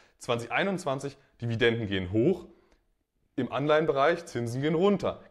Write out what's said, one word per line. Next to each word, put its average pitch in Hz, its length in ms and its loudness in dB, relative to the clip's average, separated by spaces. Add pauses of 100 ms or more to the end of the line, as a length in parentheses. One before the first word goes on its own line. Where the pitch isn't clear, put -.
(180)
zwanzig 117 340 -4
einundzwanzig, 139 640 -4 (240)
Dividenden 117 460 2
gehen 95 240 -2
hoch, 135 340 2 (920)
im 127 160 -4
Anleihenbereich, 151 760 2
Zinsen 120 360 -4
gehen 156 140 0
runter. 180 440 2 (120)